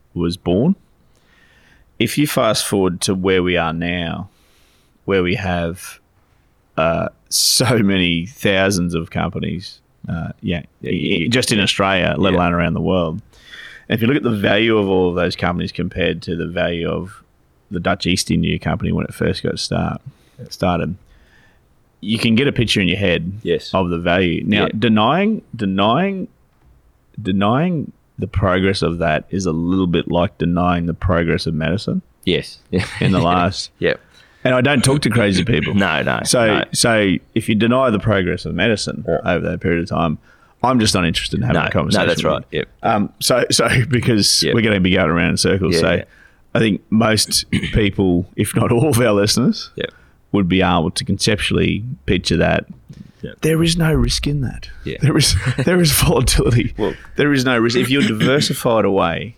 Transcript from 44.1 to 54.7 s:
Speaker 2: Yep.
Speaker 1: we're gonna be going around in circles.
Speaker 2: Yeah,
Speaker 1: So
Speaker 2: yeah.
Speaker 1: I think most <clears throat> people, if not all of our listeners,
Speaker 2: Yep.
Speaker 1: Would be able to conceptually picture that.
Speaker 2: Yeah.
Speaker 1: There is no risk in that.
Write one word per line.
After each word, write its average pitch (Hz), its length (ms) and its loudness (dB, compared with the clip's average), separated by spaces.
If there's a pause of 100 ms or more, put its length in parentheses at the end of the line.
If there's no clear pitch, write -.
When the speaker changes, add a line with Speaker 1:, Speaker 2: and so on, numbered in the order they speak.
Speaker 2:
Yep. 76 120 2
Speaker 1:
we're 117 60 2
gonna 107 180 2
be 90 120 2
going 95 180 2
around 85 220 2
in 85 60 -2
circles. 90 380 0
Speaker 2:
Yeah, 82 60 2
Speaker 1:
So 85 120 2
Speaker 2:
yeah. 85 100 -2 (520)
Speaker 1:
I 113 40 2
think 110 300 0
most 110 600 0
<clears throat> - 0 -
people, 92 840 0
if - 200 -2
not 107 160 2
all 123 180 2
of 117 100 2
our 117 140 4
listeners, 143 600 0
Speaker 2:
Yep. - 160 -8 (400)
Speaker 1:
Would 98 160 2
be 92 140 2
able 90 300 2
to - 140 -6
conceptually 95 760 0 (220)
picture 92 320 0
that. 82 280 0 (560)
Speaker 2:
Yeah. - 200 -12
Speaker 1:
There 160 200 0
is 165 160 2
no 160 160 2
risk 127 320 0
in 143 160 -2
that. - 260 -8 (160)